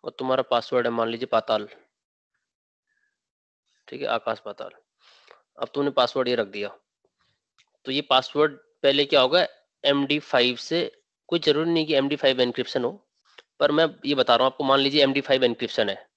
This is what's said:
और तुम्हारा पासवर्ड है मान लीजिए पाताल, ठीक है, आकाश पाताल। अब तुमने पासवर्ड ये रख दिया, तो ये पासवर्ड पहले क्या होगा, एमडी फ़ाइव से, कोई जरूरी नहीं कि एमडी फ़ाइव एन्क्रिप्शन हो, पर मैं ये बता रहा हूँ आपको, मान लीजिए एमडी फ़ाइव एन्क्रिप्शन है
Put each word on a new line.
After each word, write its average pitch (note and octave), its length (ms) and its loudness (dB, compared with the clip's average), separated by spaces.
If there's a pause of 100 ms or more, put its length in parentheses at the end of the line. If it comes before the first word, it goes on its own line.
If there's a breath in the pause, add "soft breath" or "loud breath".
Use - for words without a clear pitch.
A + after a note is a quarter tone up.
और - 160 -10
तुम्हारा C3 240 0
पासवर्ड A#2+ 440 0
है A#2+ 40 0
मान A#2 160 -2
लीजिए A#2 180 -6
पाताल, A2 420 -2 (2250)
ठीक C3 140 -12
है, C#3+ 60 -4
आकाश A2+ 320 -4
पाताल। - 320 -14 (840 soft breath)
अब A#2 160 -8
तुमने C#3+ 180 -2
पासवर्ड B2+ 360 0
ये B2 80 0
रख A2 120 -2
दिया, G2+ 220 -10 (1160)
तो C3+ 60 -6
ये C#3 100 -2
पासवर्ड C#3+ 560 0 (260)
पहले C#3 220 4
क्या C#3+ 160 4
होगा, D3+ 240 2 (380)
एमडी C#3 360 0
फ़ाइव B2 380 0
से, E3+ 240 -4 (480)
कोई E3+ 100 0
जरूरी D#3 320 2
नहीं D#3+ 160 0
कि D#3 80 -2
एमडी C#3 200 0
फ़ाइव C3 260 0
एन्क्रिप्शन B2 420 -2
हो, B2 80 -2 (680 soft breath)
पर D3 120 2
मैं D#3+ 140 2 (200)
ये C#3+ 100 -2
बता B2+ 200 4
रहा B2 100 4
हूँ C3 80 2
आपको, D3+ 100 -6
मान C3+ 160 4
लीजिए C#3 240 2
एमडी C3+ 180 2
फ़ाइव C3 220 0
एन्क्रिप्शन A2+ 460 -2
है - 280 -12